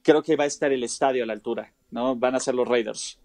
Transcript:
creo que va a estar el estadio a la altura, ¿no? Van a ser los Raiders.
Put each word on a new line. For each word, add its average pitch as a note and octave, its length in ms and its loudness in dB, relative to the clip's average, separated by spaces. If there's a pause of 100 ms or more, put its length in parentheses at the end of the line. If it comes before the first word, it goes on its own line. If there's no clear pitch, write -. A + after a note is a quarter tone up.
creo D3+ 220 4
que D#3+ 100 2
va C#3+ 100 2
a D3 40 0
estar C#3+ 240 -2
el B2+ 100 0
estadio B2+ 400 0
a A2 40 -4
la A2+ 80 -6
altura, A2 380 -6 (180)
¿no? B2 260 -2
Van B2+ 180 0
a B2+ 60 -2
ser B2+ 160 -2
los B2 100 2
Raiders. A#2 580 -2